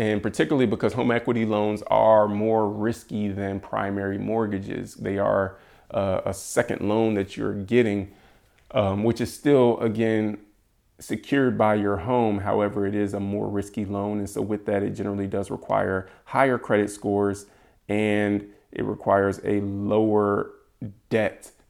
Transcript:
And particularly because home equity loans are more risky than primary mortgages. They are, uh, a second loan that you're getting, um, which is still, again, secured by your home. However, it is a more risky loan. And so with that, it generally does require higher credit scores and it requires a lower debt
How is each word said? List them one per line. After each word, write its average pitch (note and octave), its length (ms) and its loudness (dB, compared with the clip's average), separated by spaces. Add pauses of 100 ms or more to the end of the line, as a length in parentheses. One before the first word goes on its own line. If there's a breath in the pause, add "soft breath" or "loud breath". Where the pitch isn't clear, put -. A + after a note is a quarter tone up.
And G#2+ 220 0
particularly C3+ 440 2
because G#2+ 260 0
home B2 180 0
equity A#2 340 0
loans G#2+ 440 0
are G#2+ 400 6
more G#2+ 420 2
risky G#2+ 600 -4
than G2 280 -4
primary G2 580 -4
mortgages. G2+ 800 -4
They G2 240 -4
are, G2 380 2 (340 soft breath)
uh, G2 340 -2
a G2 80 -4
second - 560 -4
loan A2 260 2
that G2 220 -2
you're G#2+ 160 -4
getting, G2+ 600 0 (580 soft breath)
um, G2+ 320 0
which A2+ 180 2
is A#2+ 120 -4
still, B2+ 480 4
again, A2 580 0 (640)
secured B2 580 0
by G#2+ 160 4
your G2+ 220 0
home. A2+ 420 2
However, G2+ 480 0
it G2+ 80 -2
is G#2 180 0
a G2+ 60 -4
more G2+ 300 -4
risky G2+ 360 -4
loan. G2+ 340 -4
And G2 120 -6
so G#2+ 100 -6
with G#2 260 -4
that, G2+ 180 0
it G#2 60 -2
generally G2+ 360 -4
does G2 240 -4
require G2 580 -2 (180 loud breath)
higher C3 320 2
credit G#2 340 0
scores G2+ 540 -2 (420 soft breath)
and G#2 580 0 (240 soft breath)
it - 140 -6
requires G2 580 2
a G#2 200 0
lower G2+ 920 0 (580)
debt - 400 -2 (180)